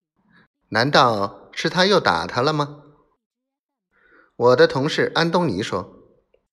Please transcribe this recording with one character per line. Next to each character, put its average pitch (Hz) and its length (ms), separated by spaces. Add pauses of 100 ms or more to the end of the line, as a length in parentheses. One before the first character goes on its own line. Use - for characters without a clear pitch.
(680)
难 123 200
道 117 640
是 - 180
他 185 160
又 196 140
打 85 260
他 117 160
了 147 100
吗？ 147 300 (1500)
我 123 200
的 160 100
同 143 240
事 143 240
安 165 180
东 180 160
尼 98 140
说， - 480 (440)